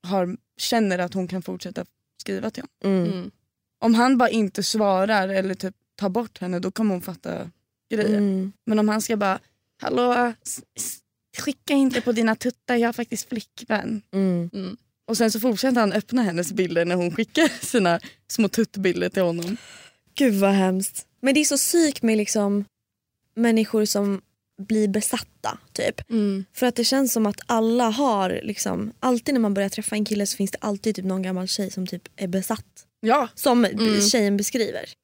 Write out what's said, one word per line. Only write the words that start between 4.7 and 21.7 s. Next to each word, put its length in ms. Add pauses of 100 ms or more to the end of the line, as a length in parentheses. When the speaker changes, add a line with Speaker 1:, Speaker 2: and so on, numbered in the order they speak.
Speaker 1:
eller 260
typ 200 (220)
tar 120
bort 320
henne, 180
då 120
kommer 240
hon 80
fatta 480 (400)
grejen. 240
Speaker 2:
Mm. 380 (140)
Speaker 1:
Men 120
om 100
han 140
ska 140
bara, 220 (440)
"Hallå, 500 (100)
s-, 180 (160)
s-, 220 (400)
skicka 360
inte 260
på 120
dina 240
tuttar, 400
jag 120
har 40
faktiskt 360
flickvän." 720 (100)
Speaker 2:
Mm. 400
Speaker 3:
Mm. 240 (300)
Speaker 1:
Och 100
sen 140
så 100
fortsätter 400
han 120
öppna 300
hennes 300
bilder 320
när 100
hon 220
skickar 320
<laughs> 180
sina 340 (280)
små 200
tuttbilder 600
till 140
honom. 340 (580)
Speaker 2:
Gud, 200
vad 180
hemskt. 540 (140)
Men 140
det 60
är 40
så 120
psyk 460